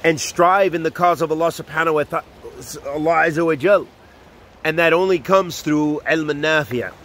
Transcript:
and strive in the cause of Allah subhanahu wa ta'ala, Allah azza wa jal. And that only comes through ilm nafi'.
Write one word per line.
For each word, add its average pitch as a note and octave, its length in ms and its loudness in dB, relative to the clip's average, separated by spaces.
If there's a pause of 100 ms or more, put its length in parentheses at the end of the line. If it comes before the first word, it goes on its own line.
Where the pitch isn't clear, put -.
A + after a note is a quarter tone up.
and E3 160 2
strive F3+ 540 2
in E3 80 -4
the D#3+ 80 -2
cause E3+ 300 0
of D#3 120 -2
Allah E3 160 0
subhanahu D#3+ 460 -4
wa D3 100 2
ta'ala, D#3+ 200 -6 (640)
Allah D#3 400 0
azza E3 180 0
wa D#3+ 100 2
jal. E3 320 2 (760)
And D#3+ 160 -2
that E3 140 4
only F#3 260 2
comes F3+ 440 0
through D3+ 440 -2
ilm D3+ 240 -2
nafi'. D3 640 -2 (120)